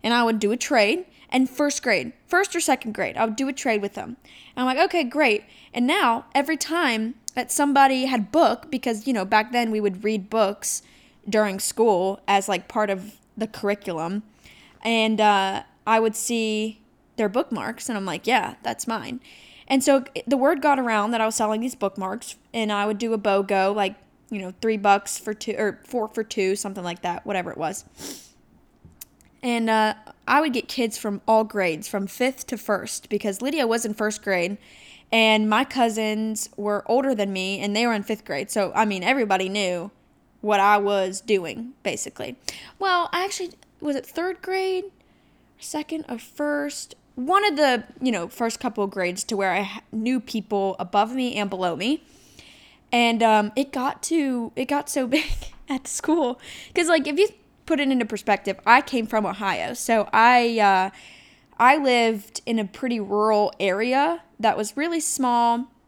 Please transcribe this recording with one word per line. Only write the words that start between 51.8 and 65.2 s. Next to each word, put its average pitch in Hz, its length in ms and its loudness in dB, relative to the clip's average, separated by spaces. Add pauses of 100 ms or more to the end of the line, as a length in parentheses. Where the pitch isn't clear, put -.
And, 233 300 2
um, 214 340 4
it 277 160 -2
got 269 320 -4
to, 262 520 -2
it 254 100 -2
got 285 240 -2
so 262 180 0
<laughs> 262 100 2
big - 140 -2 (380)
at 269 180 -4
school. 294 520 0 (340)
'Cause, 349 140 2
like, 320 200 4
if 294 120 -2
you 415 80 6 (380)
put 294 140 0
it 277 100 2
into 247 160 2
perspective, 202 600 -2
I 240 160 8
came 233 260 -4
from 214 180 0
Ohio. 185 480 -4
So 226 380 0
I, 233 480 6
uh, 196 300 4 (680)
I 262 200 6
lived 233 680 0
in 226 140 0
a 208 60 -2
pretty 233 340 -4
rural 208 600 2
area 247 640 0 (160)
that 220 180 2
was 214 180 -4
really 330 240 -2
small. 240 680 0 (200)